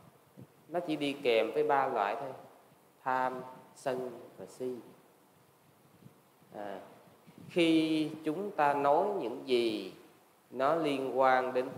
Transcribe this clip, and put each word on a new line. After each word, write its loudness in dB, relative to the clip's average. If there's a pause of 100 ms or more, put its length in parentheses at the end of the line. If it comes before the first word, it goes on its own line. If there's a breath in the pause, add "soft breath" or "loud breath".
(680)
nó -4
chỉ -4
đi -2 (100)
kèm 4
với 2
ba 2
loại 0
thôi: -8 (720)
tham, -2 (340)
sân -4 (260)
và -14
si. -8 (1800)
À, -10 (720)
khi 2 (140)
chúng -4
ta 2
nói 4 (120)
những -6
gì 0 (580)
nó 0
liên -2
quan 4
đến 0